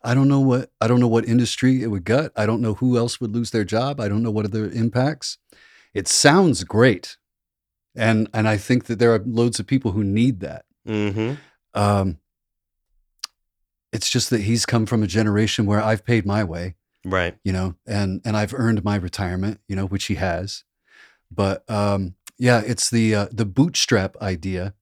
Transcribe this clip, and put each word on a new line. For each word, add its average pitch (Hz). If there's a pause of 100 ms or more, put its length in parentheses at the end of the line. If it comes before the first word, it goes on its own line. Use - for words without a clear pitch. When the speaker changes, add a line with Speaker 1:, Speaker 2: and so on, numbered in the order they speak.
Speaker 1:
I 120
don't 135
know 139
what, 131 (100)
I 110
don't 123
know 123
what 113
industry 123
it 113
would 98
gut. 127
I 107
don't 110
know 110
who 123
else 117
would 107
lose 117
their 110
job. 127
I 110
don't 104
know 117
what 104
other 107
impacts. 123 (560)
It 95
sounds 147
great." 110 (840)
And, 110
and 110
I 110
think 123
that 113
there 117
are 107
loads 117
of 104
people 131
who 104
need 104
that. 78 (200)
Speaker 2:
Mm-hmm. 110 (360)
Speaker 1:
Um, 101 (1700)
it's -
just -
that 113
he's 113
come 113
from 110
a 104
generation 107
where 104
I've 110
paid 113
my 104
way. 87 (320)
Speaker 2:
Right. 90
Speaker 1:
You 95
know, 92 (120)
and, 101
and 107
I've 107
earned 113
my 104
retirement, 92
you 101
know, 95
which 95
he 95
has. 92 (680)
But, 95
um, 101 (200)
yeah, 123
it's -
the, 113
uh, 101
the 110
bootstrap 107
idea 95